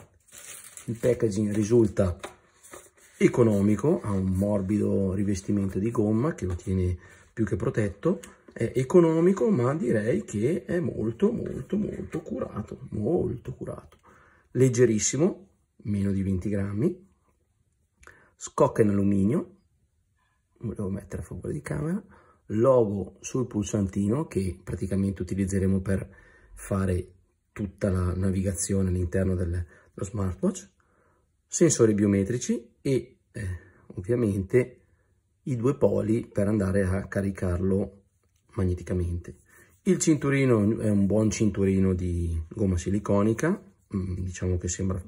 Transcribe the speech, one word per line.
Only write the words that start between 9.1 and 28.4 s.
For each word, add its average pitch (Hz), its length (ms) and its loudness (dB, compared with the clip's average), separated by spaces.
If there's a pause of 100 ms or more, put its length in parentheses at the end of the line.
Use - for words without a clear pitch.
ma 135 240 2
direi 156 500 0
che 123 400 -2
è 175 160 -2
molto, 117 500 0
molto, - 460 -6
molto - 460 -6
curato, - 680 -8
molto 113 600 -2
curato. - 460 -14 (540)
Leggerissimo, 123 960 2 (340)
meno 98 300 -2
di 98 100 0
venti 95 260 -2
grammi, 101 600 -4 (1300)
scocca - 440 2
in 107 80 4
alluminio, 101 680 0 (1040)
volevo 104 280 -6
mettere - 320 -8
a - 60 -12
favore - 260 -8
di 151 80 -6
camera, 147 420 -4 (440)
logo 107 720 2
sul 127 260 -4
pulsantino 101 800 -2
che 92 360 -4
praticamente 95 560 -2
utilizzeremo 95 640 0
per 95 260 -2 (460)
fare 139 580 -2 (400)
tutta 104 380 -4
la 92 240 0
navigazione 95 720 0